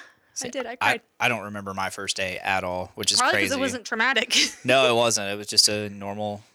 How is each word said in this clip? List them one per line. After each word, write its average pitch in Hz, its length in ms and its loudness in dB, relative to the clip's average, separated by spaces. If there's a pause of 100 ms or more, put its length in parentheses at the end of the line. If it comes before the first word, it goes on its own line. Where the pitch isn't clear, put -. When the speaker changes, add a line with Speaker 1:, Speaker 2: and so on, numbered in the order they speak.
(340)
Speaker 1:
See, 254 140 -6
Speaker 2:
I 240 40 -8
did. 262 140 -8
I 226 60 -10
Speaker 1:
I, 247 60 -10
Speaker 2:
cried. 240 240 2 (180)
Speaker 1:
I 120 80 2
don't 113 160 0
remember 101 300 -8
my 95 160 -2
first 98 260 -6
day 92 240 -4
at 95 240 0
all, 90 320 -4
which 104 160 -2
is - 80 4
Speaker 2:
Probably 254 220 2
'cause 98 80 2
Speaker 1:
crazy. 277 60 0
Speaker 2:
it 262 40 -4
wasn't 254 260 -4
traumatic. 240 480 0 (160)
<laughs> - 140 -16
Speaker 1:
No, 127 260 6
it 117 60 4
wasn't. 113 360 2
It 101 60 -6
was 104 100 -10
just - 200 4
a 107 220 0
normal, 104 520 -6 (140)